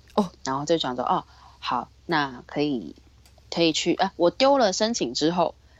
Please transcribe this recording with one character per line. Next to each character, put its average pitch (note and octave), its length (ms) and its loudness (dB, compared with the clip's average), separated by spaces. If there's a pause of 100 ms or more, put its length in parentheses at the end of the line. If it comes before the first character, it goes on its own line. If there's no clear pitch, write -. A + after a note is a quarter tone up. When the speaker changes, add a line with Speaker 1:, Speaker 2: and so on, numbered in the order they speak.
(160)
Speaker 1:
哦。 G3 160 0 (120)
Speaker 2:
然 C3+ 140 -4
后 C#3+ 80 -6
就 E3 120 2
想 C3 180 -6
说， B2+ 100 -6
哦， - 180 -2 (360)
好， - 300 -6 (160)
那 C#3 420 -4
可 - 140 -6
以， B2 340 -4 (540)
可 E3+ 140 0
以 D#3+ 100 4
去， - 220 0
啊， F#3+ 200 0
我 E3+ 140 4
丢 C4+ 280 4
了 G#3+ 160 4
申 A3 200 0
请 D3+ 200 -4
之 D3+ 180 0
后， F3 240 0 (240)